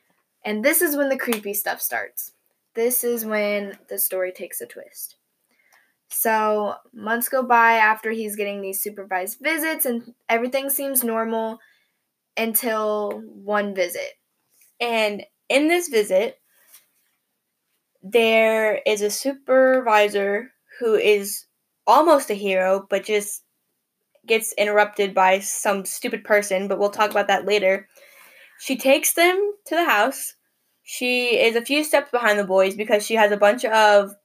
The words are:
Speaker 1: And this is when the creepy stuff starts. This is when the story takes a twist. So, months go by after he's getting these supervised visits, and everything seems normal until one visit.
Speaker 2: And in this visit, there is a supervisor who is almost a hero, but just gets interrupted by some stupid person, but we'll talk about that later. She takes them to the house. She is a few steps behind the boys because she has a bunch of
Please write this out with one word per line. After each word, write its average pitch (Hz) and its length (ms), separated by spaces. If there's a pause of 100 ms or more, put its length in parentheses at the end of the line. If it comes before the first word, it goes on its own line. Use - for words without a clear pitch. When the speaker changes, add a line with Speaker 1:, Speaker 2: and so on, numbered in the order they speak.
(440)
Speaker 1:
And 214 220
this 320 160
is 302 140
when 277 140
the 262 80
creepy 208 360
stuff 175 260
starts. - 520 (420)
This 240 300
is 240 200
when 208 540 (100)
the 202 120
story 185 320
takes - 300
a 233 40
twist. - 500 (920)
So, 214 640 (160)
months 226 380
go 262 140
by 233 300
after 220 360
he's 220 260
getting 202 260
these 190 200
supervised 196 600
visits, 311 440
and 233 300 (120)
everything 254 440
seems 277 320
normal 226 560 (800)
until 214 840
one 208 520
visit. 175 400 (640)
Speaker 2:
And 220 440 (260)
in 285 180
this 349 200
visit, 208 520 (1600)
there 220 840
is 208 160
a 208 80
supervisor 240 1400 (280)
who 226 160
is 202 500 (420)
almost 285 420
a 208 60
hero, 190 540
but 190 140
just 208 400 (840)
gets 220 260
interrupted 208 600
by 190 260
some 196 460
stupid - 380
person, 202 440
but 190 120
we'll 202 100
talk 214 220
about 202 160
that 190 180
later. 196 420 (720)
She - 160
takes 269 380
them 370 400 (120)
to 311 100
the 339 100
house. 240 500 (480)
She 247 560
is 226 160
a 233 100
few 294 180
steps 285 280
behind 226 260
the 202 60
boys 190 320
because 214 300
she 220 100
has 214 160
a 208 60
bunch 208 280
of 208 600